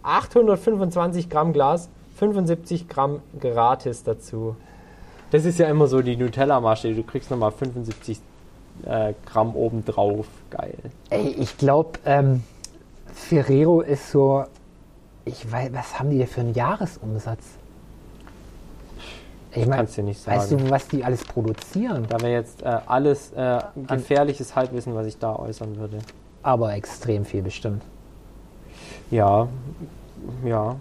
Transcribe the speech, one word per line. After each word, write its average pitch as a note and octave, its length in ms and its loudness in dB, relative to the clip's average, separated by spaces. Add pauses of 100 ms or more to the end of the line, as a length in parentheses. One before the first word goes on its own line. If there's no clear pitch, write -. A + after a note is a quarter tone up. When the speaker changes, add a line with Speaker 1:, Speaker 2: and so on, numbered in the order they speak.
Speaker 1:
Achthundertfünfundzwanzig F3+ 1300 2
Gramm D#3 200 2
Glas, C#3+ 380 2 (260)
fünfundsiebzig E3+ 720 0
Gramm C#3+ 340 -2 (180)
gratis A#2+ 640 2
dazu. A2+ 520 -6 (760)
Das D3+ 140 4
ist F3 120 2
ja E3 100 6
immer D3+ 200 6
so C3 160 4
die B2 120 0
Nutella-Masche, A#2+ 800 2
du A2+ 80 -2
kriegst B2+ 300 -8
nochmal A2+ 200 2
fünfundsiebzig, A#2 680 -8 (680)
äh, G#2+ 280 0 (120)
Gramm A2+ 300 0
obendrauf. G#2+ 720 0 (240)
Geil. - 240 -10 (340)
Speaker 2:
Ey, G#3 200 0 (100)
ich - 180 -4
glaub, D3 480 2
ähm, C#3 380 4 (720)
Ferrero D#3 680 4
ist C#3+ 300 -2
so, C3+ 320 4 (840)
ich A2+ 260 -10
wei-, B2 220 -4
was - 260 -10
haben C#3 120 -2
die C3+ 80 2
denn B2 80 0
für - 140 -6
einen A#2 120 -2
Jahresumsatz? A#2 920 -4 (2000)
Ich A#2 120 -2
Speaker 1:
Ich A2+ 40 2
Speaker 2:
mein, A#2+ 100 4
Speaker 1:
kann's A2+ 180 -2
dir G#2 80 -4
nicht G2+ 240 -6
Speaker 2:
weißt G2+ 220 2
Speaker 1:
sagen. C3+ 160 2
Speaker 2:
du, C3+ 60 2
was C#3 160 0
die C#3 160 -2
alles B2+ 200 -2
produzieren? B2+ 840 -4
Speaker 1:
Da A#2 120 0
wäre A#2+ 120 0
jetzt, A#2 280 -4
äh, A#2 240 0
alles, C#3+ 480 2
äh, - 60 -8
Speaker 2:
An B2 240 0 (240)
Speaker 1:
gefährliches C3+ 680 0
Halbwissen, B2+ 380 -2
was A2 140 -4
ich G#2+ 100 -10
da A2 180 -4
äußern A2 420 -8
würde. G#2+ 220 -8 (440)
Speaker 2:
Aber A#2 300 2
extrem G2+ 520 -4
viel G2+ 160 -4
bestimmt. G#2 400 -6 (1300)
Speaker 1:
Ja, G#2+ 380 4 (1000)
ja. A2+ 360 0